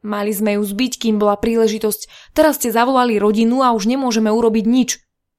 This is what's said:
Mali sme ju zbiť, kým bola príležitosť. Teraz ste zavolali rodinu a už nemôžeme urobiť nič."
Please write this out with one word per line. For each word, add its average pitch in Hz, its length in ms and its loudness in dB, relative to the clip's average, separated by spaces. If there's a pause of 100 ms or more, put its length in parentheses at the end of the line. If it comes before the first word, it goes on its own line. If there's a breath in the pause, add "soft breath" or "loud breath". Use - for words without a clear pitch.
Mali 208 320 -6
sme 208 240 -2
ju 208 80 -2
zbiť, 233 320 -4
kým 220 240 0
bola 208 160 2
príležitosť. 220 960 -2
Teraz 311 240 2
ste 226 160 -4
zavolali 240 400 2
rodinu 226 480 2
a 247 80 4
už 214 160 -2
nemôžeme 240 400 0
urobiť 226 400 0
nič." 247 320 0 (400)